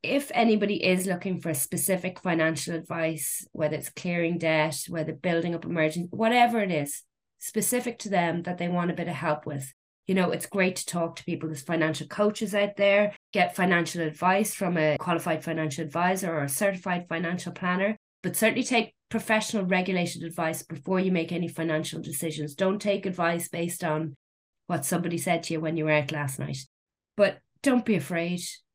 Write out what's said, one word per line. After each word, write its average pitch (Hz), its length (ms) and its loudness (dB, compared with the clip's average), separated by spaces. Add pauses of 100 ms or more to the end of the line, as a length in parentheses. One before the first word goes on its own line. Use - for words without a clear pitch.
if 277 320 -2
anybody 208 500 2
is 185 220 2
looking 180 340 -2
for 165 140 -2
specific 185 640 -2
financial 165 540 0
advice, 165 760 -4
whether 151 240 -2
it's - 140 -8
clearing 170 480 0
debt, 160 380 2 (120)
whether 160 240 -4
building 170 420 0
up 165 100 -6
emergency, 165 460 0
whatever 226 500 4
it 196 120 0
is, 151 300 -2 (360)
specific 233 640 -2
to - 80 -10
them 170 340 2
that 175 160 -6
they 175 100 -2
want 175 220 2
a - 40 -2
bit 170 140 -4
of 170 60 -4
help 151 320 -2
with, 143 260 -8 (360)
you 190 80 4
know, 180 140 4
it's 175 160 -2
great 185 300 2
to - 100 -6
talk 170 300 -2
to - 80 -14
people. 165 240 -4
There's 151 140 -8
financial 160 460 0
coaches 208 460 0
out 202 220 0
there. 208 380 4 (180)
Get 180 220 2
financial 175 480 2
advice 185 520 2
from 180 220 0
a 151 220 4
qualified 165 460 -2
financial 156 400 -2
advisor 180 480 0
or 151 100 0
a 143 60 -2
certified 180 600 -2
financial 170 440 -4
planner, 185 440 0 (280)
but 156 100 -2
certainly 226 300 2
take 226 300 0 (140)
professional 214 560 0
regulated 180 600 0
advice 165 400 -4
before 185 340 -2
you 190 140 2
make 165 180 0
any 170 160 -2
financial 160 540 -2
decisions. 151 560 -6
Don't 196 260 0
take 202 240 0
advice 170 420 -2
based 175 360 -4
on 156 300 -2 (520)
what 160 180 -2
somebody 170 340 0
said 170 260 0
to - 80 -4
you 160 80 -2
when 160 160 -2
you 156 80 0
were 151 80 4
out 147 180 2
last 143 300 -4
night. 139 180 -6 (580)
But - 220 4 (240)
don't 247 220 4
be 220 100 4
afraid. 175 460 -2 (340)